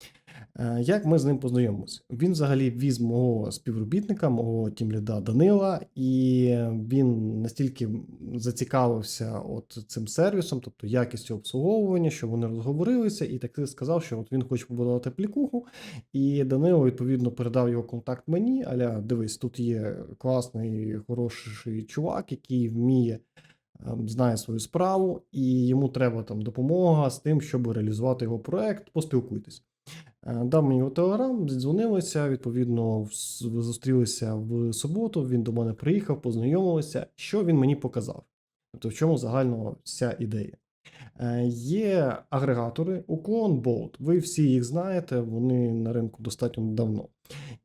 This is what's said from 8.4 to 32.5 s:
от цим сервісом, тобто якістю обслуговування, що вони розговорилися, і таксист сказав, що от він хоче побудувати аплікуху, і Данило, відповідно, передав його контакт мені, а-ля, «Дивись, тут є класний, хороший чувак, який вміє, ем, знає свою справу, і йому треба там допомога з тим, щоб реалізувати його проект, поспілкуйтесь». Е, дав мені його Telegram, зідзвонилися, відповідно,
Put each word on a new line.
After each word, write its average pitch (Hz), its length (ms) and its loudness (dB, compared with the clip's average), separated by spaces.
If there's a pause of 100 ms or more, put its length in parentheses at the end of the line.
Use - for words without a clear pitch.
от - 460 -10
цим 110 220 -8
сервісом, 175 520 0
тобто - 260 -14
якістю 117 480 -2
обслуговування, 175 760 0
що 123 180 -6
вони 117 180 -2
розговорилися, 165 800 0
і 131 140 -6
таксист 131 340 -6
сказав, 160 300 -2
що 117 180 -6
от 104 120 -10
він 131 100 0
хоче 123 240 -4
побудувати 123 420 -2
аплікуху, 240 580 -4 (460)
і 139 320 2
Данило, 147 400 4
відповідно, 127 460 2
передав 123 380 0
його 120 140 0
контакт 120 460 -8
мені, 233 360 0
а-ля, 120 360 -2
«Дивись, 110 360 -2
тут 123 240 -6
є 110 360 -2 (220)
класний, 113 800 -2 (100)
хороший 113 760 -6
чувак, - 500 -4
який 123 360 0
вміє, 117 500 2 (680)
ем, 117 220 -4
знає 117 280 2
свою 113 240 -4
справу, 185 640 0 (100)
і 127 340 2
йому 131 220 4
треба 123 340 0
там 107 200 -6
допомога 147 680 4
з 127 80 -10
тим, 151 220 2
щоб 127 280 -2
реалізувати 113 560 0
його 113 140 -2
проект, 208 520 -4
поспілкуйтесь». 127 720 -2 (640)
Е, 120 180 -2
дав 151 200 4
мені 135 140 4
його 131 120 2
Telegram, 202 580 0
зідзвонилися, 156 800 0
відповідно, 120 720 0